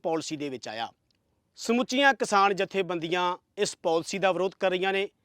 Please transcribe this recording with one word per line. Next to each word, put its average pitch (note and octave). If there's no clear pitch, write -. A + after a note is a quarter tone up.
ਪਾਲਿਸੀ D#3+
ਦੇ C#3+
ਵਿੱਚ B2+
ਆਇਆ। A2+
ਸਮੁੱਚੀਆਂ B3+
ਕਿਸਾਨ G3+
ਜਥੇਬੰਦੀਆਂ F3+
ਇਸ G3+
ਪਾਲਿਸੀ E3+
ਦਾ F#3+
ਵਿਰੋਧ F3+
ਕਰ F#3+
ਰਹੀਆਂ F#3
ਨੇ G3